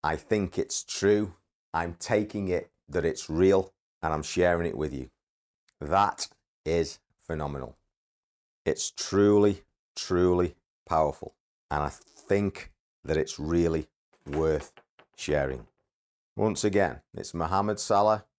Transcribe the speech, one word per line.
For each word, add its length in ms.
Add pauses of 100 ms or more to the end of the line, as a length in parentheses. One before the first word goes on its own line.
I 140
think 420
it's 240
true. 520 (400)
I'm 200
taking 540
it 220 (180)
that 160
it's 240
real, 440 (300)
and 100
I'm 100
sharing 440
it 100
with 160
you. 180 (720)
That 480 (360)
is 340 (200)
phenomenal. 580 (880)
It's 260
truly, 720 (320)
truly 640 (300)
powerful. 480 (360)
And 120
I 80
think 840 (320)
that 120
it's 220
really 500 (380)
worth 460 (440)
sharing. 500 (680)
Once 280
again, 360 (140)
it's 200
Mohamed 440
Salah. 460 (140)